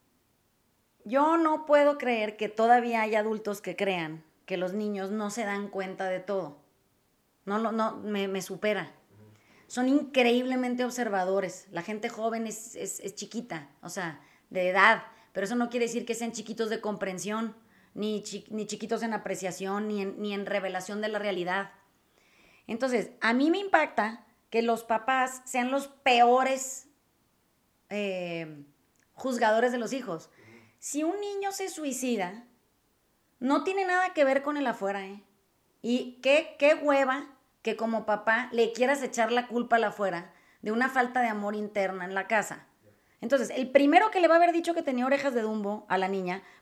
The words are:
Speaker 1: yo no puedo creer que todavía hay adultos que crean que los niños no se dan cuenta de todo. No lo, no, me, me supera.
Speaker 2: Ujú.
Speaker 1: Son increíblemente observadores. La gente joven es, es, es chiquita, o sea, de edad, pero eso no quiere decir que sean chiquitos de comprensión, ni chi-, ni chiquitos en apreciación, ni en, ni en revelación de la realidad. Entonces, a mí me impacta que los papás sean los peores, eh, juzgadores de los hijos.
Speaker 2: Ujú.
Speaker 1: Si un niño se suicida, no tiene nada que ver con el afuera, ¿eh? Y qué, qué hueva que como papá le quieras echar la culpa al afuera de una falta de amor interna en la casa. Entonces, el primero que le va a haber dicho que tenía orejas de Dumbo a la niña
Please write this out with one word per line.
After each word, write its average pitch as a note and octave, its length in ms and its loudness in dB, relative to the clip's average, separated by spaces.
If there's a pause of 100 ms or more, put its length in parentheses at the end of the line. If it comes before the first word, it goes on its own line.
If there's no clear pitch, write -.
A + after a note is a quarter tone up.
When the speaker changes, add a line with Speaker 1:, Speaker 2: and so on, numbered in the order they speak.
(1040)
Speaker 1:
yo C#4+ 320 4
no D#4 280 2
puedo C#4+ 320 6
creer A3+ 380 -2
que G#3 140 -4
todavía A#3 540 4
hay G#3+ 120 0
adultos G#3+ 460 -2
que F3+ 140 -8
crean E3 500 -4 (200)
que F#3 120 -4
los F3+ 160 -4
niños G3+ 380 -4
no G#3+ 180 -4
se A3 160 -6
dan G3+ 240 -4
cuenta F#3+ 360 -6
de F#3 140 -2
todo. F#3 380 -6 (880)
No G#3 140 -2
lo, A3 120 -2
no, A3 260 -2
me, G3 300 -4
me F#3+ 140 -4
supera. G3 420 -2
Speaker 2:
Ujú. - 480 -20 (360)
Speaker 1:
Son B3+ 200 -2
increíblemente B3+ 960 2
observadores. G3 880 -2
La E3+ 100 -6
gente G#3+ 280 -6
joven A3+ 360 -4
es, - 300 -12
es, - 240 -10
es F#3+ 160 -10
chiquita, E3+ 540 -10 (120)
o F3 80 -14
sea, E3+ 320 -8 (280)
de F#3 200 0
edad, G3 340 6 (300)
pero G3 120 -4
eso A3 100 -4
no A#3+ 140 0
quiere A#3+ 160 -2
decir A#3 200 -4
que A3+ 100 -4
sean A3+ 160 -6
chiquitos A3 380 -6
de A3 120 -4
comprensión, G3+ 760 -6 (380)
ni G#3 280 -4
chi-, G3+ 280 -12
ni G#3+ 160 -6
chiquitos G#3+ 380 -6
en A3+ 100 -2
apreciación, F#3+ 760 -4
ni G#3 140 -2
en, G3 200 -6
ni G#3 120 -4
en G3 120 -4
revelación G3 560 -4
de G#3+ 80 -2
la G#3+ 100 -2
realidad. F#3+ 520 -2 (960)
Entonces, A#3+ 420 -2 (100)
a A3+ 140 2
mí C#4 160 4
me F4+ 80 4
impacta D4+ 680 0 (240)
que A#3 100 2
los A#3 220 0
papás B3+ 600 0
sean B3+ 260 -2
los C#4 160 0
peores, B3+ 1000 4 (1040)
eh, F3 760 -6 (500)
juzgadores A#3 580 2
de B3 80 -2
los G#3+ 120 -4
hijos. G3 360 -6
Speaker 2:
Ujú. - 320 -20 (180)
Speaker 1:
Si D4 260 -6
un F#4+ 160 -2
niño G4 320 -4
se G4 160 -6
suicida, A#3+ 760 -4 (960)
no C#4+ 240 2
tiene F#4+ 220 0
nada F4+ 280 2
que D4+ 100 2
ver C4+ 200 4
con D4 120 -4
el C#4+ 120 -2
afuera, G3 400 -4
¿eh? G3+ 160 -16 (580)
Y B3 400 -2
qué, D4 380 2
qué D4 160 6
hueva C#4 600 0 (280)
que G#3+ 120 -2
como A3 300 -2
papá A3 460 0
le A#3 200 2
quieras B3+ 300 2
echar A3+ 300 0
la A#3+ 160 0
culpa A#3 300 2
al A3+ 80 4
afuera F#3 480 -4 (280)
de G#3 100 -4
una B3+ 180 2
falta B3 320 0
de A#3+ 60 2
amor G#3 280 -4
interna G3 500 -2
en F#3+ 80 -8
la G3 140 -2
casa. G3+ 400 -2 (520)
Entonces, B3 300 0
el B3+ 220 -4
primero D#4+ 400 8
que F#4+ 100 2
le E4 60 8
va D#4+ 80 8
a - 20 10
haber F4 160 6
dicho E4+ 200 0
que E4 100 -2
tenía B3+ 220 0
orejas C4 280 2
de A#3 80 0
Dumbo G#3+ 480 -2
a F#3 80 2
la F#3 100 0
niña F#3+ 360 -4 (180)